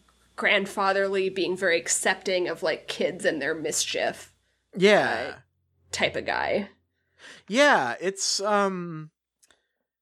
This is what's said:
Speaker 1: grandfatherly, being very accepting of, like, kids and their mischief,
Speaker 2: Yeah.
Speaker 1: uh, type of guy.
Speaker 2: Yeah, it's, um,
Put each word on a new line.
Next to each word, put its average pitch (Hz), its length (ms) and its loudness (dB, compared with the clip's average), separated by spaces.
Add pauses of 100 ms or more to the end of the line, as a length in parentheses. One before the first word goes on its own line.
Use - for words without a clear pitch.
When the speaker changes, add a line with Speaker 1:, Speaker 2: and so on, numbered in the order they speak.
(340)
Speaker 1:
grandfatherly, 196 960 0
being 180 280 -2
very 175 220 2
accepting 185 680 0
of, 165 140 -6
like, 160 260 -2
kids 160 380 -4
and 160 140 0
their 143 140 -2
mischief, - 800 -4 (440)
Speaker 2:
Yeah. 147 600 4
Speaker 1:
uh, - 20 -20 (540)
type - 240 -2
of 107 80 -6
guy. 82 460 -2 (800)
Speaker 2:
Yeah, 202 520 4
it's, 190 400 -2
um, 185 720 -2 (920)